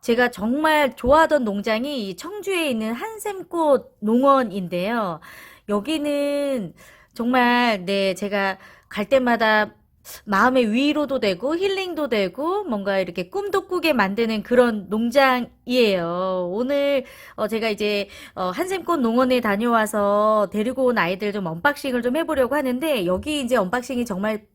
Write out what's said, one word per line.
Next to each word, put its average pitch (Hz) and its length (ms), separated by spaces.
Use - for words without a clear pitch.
제가 240 300
정말 285 640
좋아하던 302 480
농장이 220 680
이 175 60
청주에 370 520
있는 220 240
한샘꽃 349 1080
농원인데요. 208 1200
여기는 285 1040
정말, 240 720
네, 196 280
제가 196 440
갈 208 180
때마다 226 680
마음의 226 440
위로도 277 500
되고 220 360
힐링도 370 540
되고 262 540
뭔가 202 340
이렇게 175 320
꿈도 392 360
꾸게 320 280
만드는 214 480
그런 240 480
농장이에요. 214 1600
오늘, 277 520
어, 214 120
제가 226 220
이제, 208 380
어, 185 160
한샘꽃 339 500
농원에 247 400
다녀와서 214 1120
데리고 247 320
온 240 140
아이들 190 340
좀 196 140
언박싱을 247 560
좀 247 160
해보려고 269 380
하는데, 262 500
여기 202 340
이제 247 160
언박싱이 240 480
정말 208 500